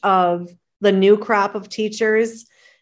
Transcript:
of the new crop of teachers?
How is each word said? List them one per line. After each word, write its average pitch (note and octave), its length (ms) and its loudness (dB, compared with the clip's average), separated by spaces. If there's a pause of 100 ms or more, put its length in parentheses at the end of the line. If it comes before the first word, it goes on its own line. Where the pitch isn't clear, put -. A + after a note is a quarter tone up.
of F3 480 0 (280)
the G3+ 120 2
new G3 260 4
crop G#3 380 -2
of G3 140 -12
teachers? A3 760 -4 (360)